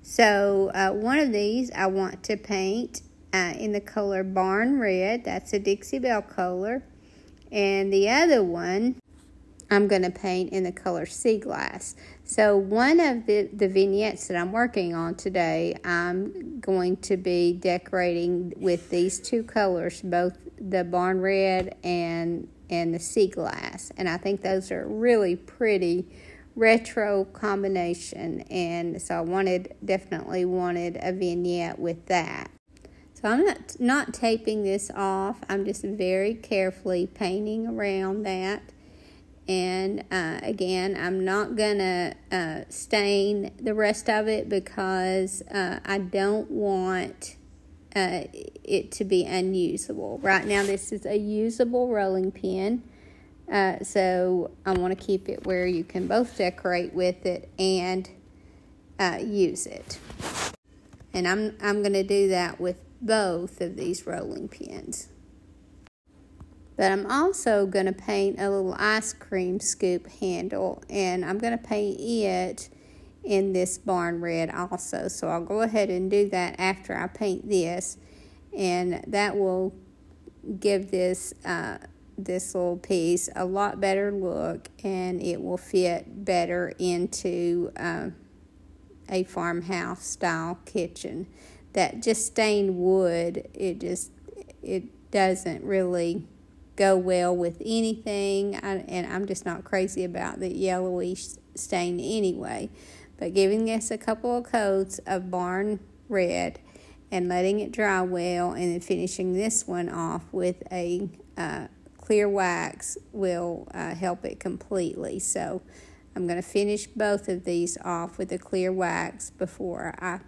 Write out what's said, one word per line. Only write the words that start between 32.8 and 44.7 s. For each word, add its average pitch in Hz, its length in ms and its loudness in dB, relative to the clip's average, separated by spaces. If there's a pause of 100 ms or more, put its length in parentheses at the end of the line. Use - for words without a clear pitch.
So 220 80 0
I'm 254 160 4
not, - 340 -2
not 254 360 2
taping 220 480 0
this 202 340 0
off. 196 500 -2
I'm 196 200 -2
just 202 180 -4
very 196 480 0
carefully 185 760 -2
painting 214 600 -2
around 202 560 -2
that. 190 400 -2 (880)
And, 185 600 0
uh, 175 320 -2
again, 190 520 0
I'm 185 300 -2
not 202 320 0
gonna, 190 560 2 (180)
uh, 165 380 -4
stain 202 880 2
the 226 160 -2
rest 214 380 2
of 214 180 2
it 214 220 -2
because, 190 880 0 (100)